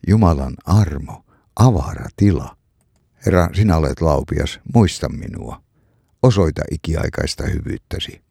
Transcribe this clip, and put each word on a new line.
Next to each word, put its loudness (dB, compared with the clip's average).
Jumalan 4
armo, 0
avara 2
tila. 0
Herra, 2
sinä 2
olet 0
laupias, -2
muista 2
minua. -12
Osoita 2
ikiaikaista -6
hyvyyttäsi. -8